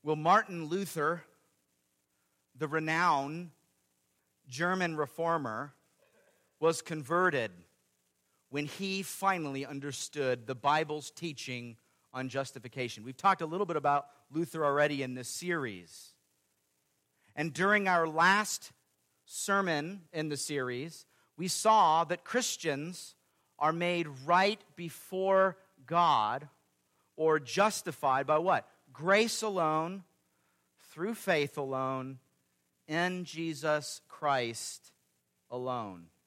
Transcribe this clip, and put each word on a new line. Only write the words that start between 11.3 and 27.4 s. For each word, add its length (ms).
on 140
justification. 760
We've 120
talked 260
a 40
little 220
bit 80
about 320
Luther 340
already 380
in 100
this 140
series. 880
And 180
during 340
our 200
last 640
sermon 760
in 180
the 80
series, 680
we 100
saw 580
that 180
Christians 880
are 120
made 360
right 380
before 840
God 640
or 240
justified 880